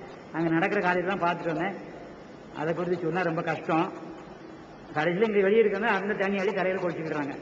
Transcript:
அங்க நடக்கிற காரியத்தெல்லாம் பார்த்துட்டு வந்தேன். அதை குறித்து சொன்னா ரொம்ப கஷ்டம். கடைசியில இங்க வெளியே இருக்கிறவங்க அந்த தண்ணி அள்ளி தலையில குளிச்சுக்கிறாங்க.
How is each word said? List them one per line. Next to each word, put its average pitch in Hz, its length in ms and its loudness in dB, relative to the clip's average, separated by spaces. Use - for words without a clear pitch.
அங்க 165 180 0
நடக்கிற 190 320 4
காரியத்தெல்லாம் 180 400 2
பார்த்துட்டு 170 340 2
வந்தேன். 185 200 -2
அதை 151 160 0
குறித்து 170 300 0
சொன்னா 165 180 0
ரொம்ப 170 200 0
கஷ்டம். 165 520 0
கடைசியில 175 340 2
இங்க 202 140 4
வெளியே 202 220 6
இருக்கிறவங்க 196 220 2
அந்த 208 280 2
தண்ணி 196 240 0
அள்ளி 196 160 0
தலையில 185 280 0
குளிச்சுக்கிறாங்க. 156 600 -2